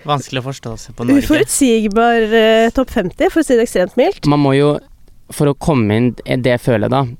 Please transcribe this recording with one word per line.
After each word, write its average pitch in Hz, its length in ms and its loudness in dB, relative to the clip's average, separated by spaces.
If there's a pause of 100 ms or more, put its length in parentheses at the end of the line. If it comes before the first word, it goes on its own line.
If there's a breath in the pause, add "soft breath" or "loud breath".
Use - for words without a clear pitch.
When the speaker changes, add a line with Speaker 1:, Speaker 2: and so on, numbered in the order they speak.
Speaker 1:
Vanskelig 139 340 -4
å 120 80 -10
forstå 117 300 -12
seg - 180 -18
på 233 100 -8
Norge. 277 160 4
Speaker 2:
uforutsigbar, 226 1080 0
eh, 226 380 4
topp 262 180 -2
femti, 240 420 -2
for 330 100 0
å 302 40 0
si 247 120 2
det 233 120 0
ekstremt 185 300 -2
mildt. 339 280 0
Speaker 3:
Man 147 160 2
må 135 140 2
jo, 147 220 2 (520)
for 143 220 0
å - 60 -2
komme 117 360 0
inn, 120 300 0
eh, 135 120 -2
det 123 80 -4 (140)
jeg - 40 -6
føler 110 260 0
da, 131 160 0 (160)